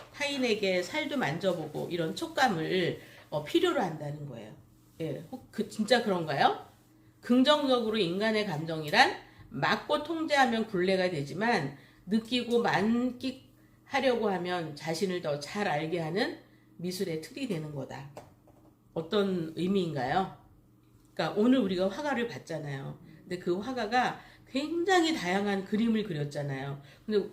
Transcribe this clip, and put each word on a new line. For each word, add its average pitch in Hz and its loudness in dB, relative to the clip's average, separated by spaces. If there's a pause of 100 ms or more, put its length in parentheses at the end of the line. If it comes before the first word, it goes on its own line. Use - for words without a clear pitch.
(140)
타인에게 220 0
살도 302 -2
만져보고 156 -2
이런 165 -2
촉감을, 185 0 (280)
어, 147 -4
필요로 339 2
한다는 151 -6
거예요. 110 -14 (460)
예, 160 -6
혹-, - -16
그, - -4
진짜 226 2
그런가요? 175 2 (540)
긍정적으로 254 4
인간의 208 2
감정이란 160 2 (320)
막고 220 0
통제하면 269 2
굴레가 185 2
되지만 160 0 (300)
느끼고 226 0
만끽하려고 240 0
하면 175 -2
자신을 175 -2
더 147 -2
잘 240 -4
알게 160 0
하는 185 -2 (400)
미술의 175 -4
틀이 277 -8
되는 156 -4
거다. 135 -10 (840)
어떤 180 0
의미인가요? 170 0 (760)
그러니까 165 0
오늘 254 6
우리가 190 2
화가를 240 -2
봤잖아요. 143 -8 (220)
근데 180 -8
그 180 0
화가가 233 -2 (300)
굉장히 330 2
다양한 196 0
그림을 220 2
그렸잖아요. 143 -4 (240)
근데 208 0